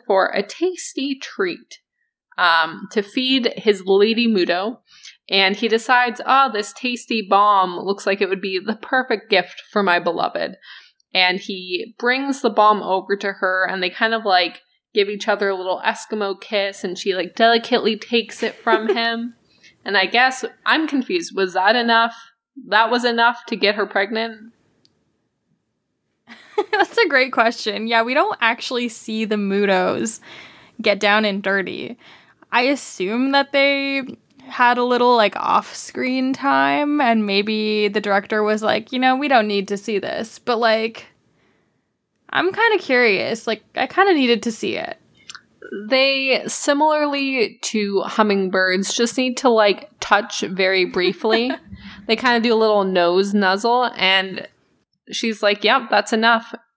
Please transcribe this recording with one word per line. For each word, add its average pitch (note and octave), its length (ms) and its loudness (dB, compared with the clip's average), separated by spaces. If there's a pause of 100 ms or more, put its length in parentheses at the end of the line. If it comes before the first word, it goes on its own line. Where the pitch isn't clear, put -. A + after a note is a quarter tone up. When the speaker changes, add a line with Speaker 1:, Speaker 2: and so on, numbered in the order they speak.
Speaker 1:
for F#3+ 200 4
a - 140 -2
tasty C#4+ 800 -4
treat, - 580 -6 (580)
um, E3+ 540 0
to G#3 120 -2
feed C4 540 0
his G3+ 280 2
lady G#3+ 440 4
Muto. F#3 480 0 (500)
And G3 280 2
he A3+ 120 -2
decides, A#3+ 580 2
"Oh, C4+ 280 4
this D4+ 180 -4
tasty A#3+ 560 -4
bomb G3 520 4
looks G3 260 -4
like G3 160 0
it F#3+ 80 0
would F#3+ 120 -4
be F#3+ 180 -4
the G#3+ 160 -6
perfect C4 540 -2
gift F3+ 300 0 (120)
for G#3 120 0
my F3 160 4
beloved." E3 560 -2 (600)
And F#3 240 2
he F#3 580 -8
brings C4 440 -2
the A#3+ 100 2
bomb G#3+ 320 4
over F#3+ 340 -2
to G3+ 160 -6
her, F#3 340 -2
and F#3 140 -4
they F3+ 80 -2
kind A3 240 -2
of, A3 100 -4
like, F3+ 380 0 (320)
give G3+ 160 2
each G#3 180 -8
other G3+ 220 0
a G3 60 0
little F#3 280 -4
Eskimo G#3 560 -4
kiss, G3 440 -4
and F#3 160 -4
she, G3 160 -2
like, F#3 200 -6
delicately A#3 600 2
takes A#3 460 -4
it A3 100 -2
from A3 360 0
Speaker 2:
<laughs> G3+ 60 2
Speaker 1:
him. A#3 380 -4 (500)
And G3+ 140 0
I F#3+ 80 4
guess B3+ 380 2 (220)
I'm D4+ 220 2
confused. G#3+ 480 -4
Was F#3 180 -2
that F#3+ 220 2
enough? A#3 400 2 (520)
That A3 240 2
was A#3+ 140 0
enough A#3 420 2
to A#3 80 -4
get - 200 2
her G#3+ 120 -2
pregnant? A3 640 -4 (1800)
Speaker 2:
<laughs> - 440 -8
That's G4+ 260 0
a A4+ 100 4
great C4 260 2
question. A3 540 0
Yeah, A3+ 160 4
we B3 100 -2
don't F4 280 2
actually A#3+ 480 -2
see A3 360 -6
the G#3+ 120 -2
Mutos G3 840 0 (640)
get G3+ 180 0
down G#3 260 2
and G3+ 160 -2
dirty. G3 560 -4 (540)
I A#3+ 120 0
assume B3 680 -2
that C#4 220 2
they C#4 500 0 (440)
had B3 300 2
a B3 60 0
little, B3 320 2
like, G#3+ 200 4
off-screen B3+ 960 -2
time, C#4 680 0
and A3+ 240 2
maybe G#3+ 600 0
the G#3 140 -2
director G#3 420 0
was G#3+ 180 0
like, A3 300 -2
"You B3+ 80 -4
know, C4 160 2
we C#4+ 120 -2
don't A#3+ 200 4
need G3+ 220 -2
to G3+ 80 -4
see G3+ 200 -4
this," - 400 -6
but, A#3+ 220 -2
like, A3+ 480 0 (1200)
I'm F#4 240 0
kinda A4 240 2
curious. A3+ 680 0
Like, A3 160 -6 (120)
I C4+ 120 -2
kinda G4 260 2
needed A#3+ 300 2
to A#3 80 -2
see A2+ 260 -6
it. - 200 -8 (920)
Speaker 1:
They, C4+ 560 0
similarly C#4+ 1160 0
to G3+ 380 -2
hummingbirds, F#3+ 920 0
just A#3 240 0
need B3+ 200 0
to, B3+ 120 2
like, G#3+ 400 2 (100)
touch G#3+ 420 0
very F#3+ 440 0
briefly. G#3+ 720 0
Speaker 2:
<laughs> - 40 -14 (460)
Speaker 1:
They A3+ 80 2
kinda A#3+ 240 2
do A#3 140 2
a - 20 4
little G#3+ 280 4
nose F#3 500 2
nuzzle, G#3 640 2
and F#3+ 500 0 (640)
she's A3+ 300 -4
like, G3+ 220 2
"Yep, A#3+ 260 2
that's - 240 0
enough. A3+ 400 2 (240)